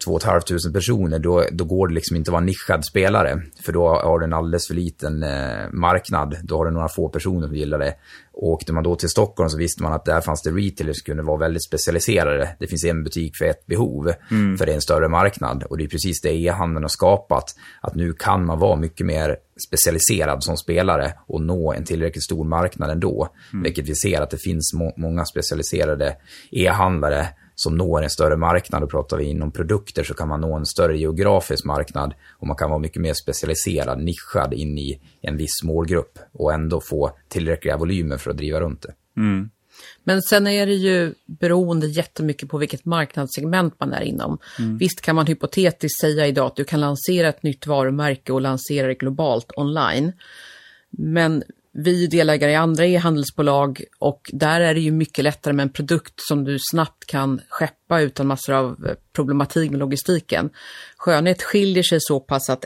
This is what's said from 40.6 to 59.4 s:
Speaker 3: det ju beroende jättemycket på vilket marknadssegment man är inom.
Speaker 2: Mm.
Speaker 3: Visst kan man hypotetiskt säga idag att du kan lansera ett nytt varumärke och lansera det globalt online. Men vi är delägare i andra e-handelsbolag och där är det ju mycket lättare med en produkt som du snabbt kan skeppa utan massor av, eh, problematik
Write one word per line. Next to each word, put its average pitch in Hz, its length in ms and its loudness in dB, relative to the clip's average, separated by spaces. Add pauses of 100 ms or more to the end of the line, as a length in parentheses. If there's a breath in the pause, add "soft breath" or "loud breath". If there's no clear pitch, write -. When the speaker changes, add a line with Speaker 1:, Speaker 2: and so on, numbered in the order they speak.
Speaker 3:
det 202 80 2
ju 185 400 2 (120)
beroende 170 600 2
jättemycket 151 640 -4
på 156 100 -4
vilket 143 260 -4
marknadssegment 160 960 0
man 139 120 0
är - 80 -4
inom. - 380 -4 (200 loud breath)
Speaker 2:
Mm. 110 200 -2
Speaker 3:
Visst 180 220 0
kan 160 160 2
man 156 100 4
hypotetiskt 165 720 0
säga 156 260 2
idag 135 200 2
att 123 100 -6
du 143 80 -2
kan 147 160 0
lansera 156 480 2
ett - 140 -4
nytt 147 240 -4
varumärke 139 680 0
och 131 80 2
lansera 135 460 -2
det 131 80 0
globalt 135 640 -2
online. 143 560 0 (800 loud breath)
Men 160 520 0 (320)
vi 175 300 2
är 170 60 0
delägare 151 420 4
i - 20 4
andra 160 320 4
e-handelsbolag 147 960 2 (160)
och - 340 -2
där 156 280 2
är 165 140 4
det 160 60 2
ju 156 100 2
mycket 156 340 0
lättare 147 300 0
med 139 80 2
en 135 100 0
produkt 156 440 -2
som 147 280 -2
du 139 160 -2
snabbt - 460 -2
kan 135 420 -2
skeppa - 520 -2
utan 139 260 0
massor 139 280 -2
av, 131 320 -2
eh, - 80 -2 (180)
problematik 143 580 0